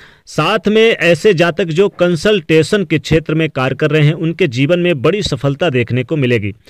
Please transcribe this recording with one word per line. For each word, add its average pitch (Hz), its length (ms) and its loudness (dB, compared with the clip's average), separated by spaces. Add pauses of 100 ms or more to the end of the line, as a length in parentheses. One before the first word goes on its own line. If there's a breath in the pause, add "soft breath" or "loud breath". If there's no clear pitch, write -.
(260 loud breath)
साथ 175 420 -2
में 220 240 4
ऐसे 175 420 2
जातक 170 320 0
जो 170 240 0
कंसल्टेशन 175 920 0
के 156 160 -2
क्षेत्र 160 360 -2
में 160 140 0
कार्य 131 260 -4
कर 147 160 -2
रहे 151 100 2
हैं, 147 120 4
उनके 170 340 -2
जीवन 139 320 0
में 175 220 -2
बड़ी 185 200 0
सफलता 143 480 -4
देखने 123 340 -2
को 165 120 -6
मिलेगी। 120 380 -2 (160 loud breath)